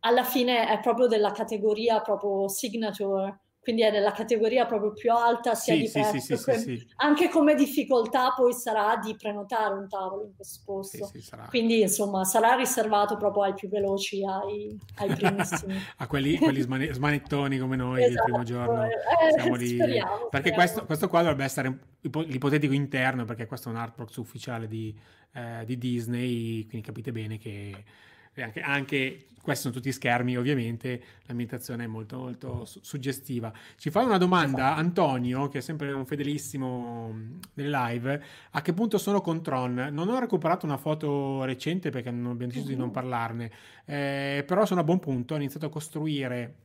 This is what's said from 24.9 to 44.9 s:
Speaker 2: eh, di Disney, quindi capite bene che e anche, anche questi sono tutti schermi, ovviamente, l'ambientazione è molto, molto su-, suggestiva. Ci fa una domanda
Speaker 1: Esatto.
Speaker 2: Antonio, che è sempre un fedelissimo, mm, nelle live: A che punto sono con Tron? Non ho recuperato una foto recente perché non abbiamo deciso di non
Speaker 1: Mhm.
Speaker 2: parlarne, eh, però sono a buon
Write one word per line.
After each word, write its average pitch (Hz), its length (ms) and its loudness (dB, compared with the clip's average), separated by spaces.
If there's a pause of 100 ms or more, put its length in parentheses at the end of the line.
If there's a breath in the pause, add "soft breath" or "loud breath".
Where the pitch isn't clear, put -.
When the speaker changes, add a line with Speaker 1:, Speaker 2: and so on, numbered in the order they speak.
Speaker 2:
eh, 117 320 -10
di 123 140 -4
Disney, 120 880 -2
quindi 110 200 -10
capite 110 260 -10
bene 110 260 -8
che 101 460 -12 (480 soft breath)
e 139 100 -12
anche, 110 180 -10
anche 139 640 -2 (180)
questi 139 220 -2
sono 123 100 -2
tutti 131 160 -4
schermi, 123 460 0
ovviamente, 123 680 -2 (220 loud breath)
l'ambientazione 120 600 -6
è - 40 -8
molto, 110 300 -10
molto 123 460 -10
su-, - 180 -18
suggestiva. 123 680 -6 (240 loud breath)
Ci - 140 -4
fa 202 140 2
una 214 140 4
domanda 156 480 4
Speaker 1:
Esatto. 156 140 2
Speaker 2:
Antonio, 139 680 2
che 139 100 -6
è - 20 -4
sempre 151 320 -6
un 135 140 -6
fedelissimo, 127 1080 -6
mm, 110 240 -12 (180)
nelle 143 220 -4
live: 123 460 -2 (300 loud breath)
A - 100 -4
che 175 100 0
punto 208 260 2
sono 202 220 2
con 170 220 -2
Tron? 127 480 -2
Non 160 200 -2
ho 247 100 0
recuperato 185 440 0
una 143 120 -2
foto 143 680 -2
recente 156 460 -4
perché 123 220 -6
non 120 200 -4
abbiamo 120 200 -6
deciso 127 160 -6
di 135 80 -4
non 127 120 -2
Speaker 1:
Mhm. 113 40 -6
Speaker 2:
parlarne, 117 580 -4 (340 loud breath)
eh, 139 640 -4
però 196 180 4
sono 185 160 2
a 156 40 2
buon 175 160 4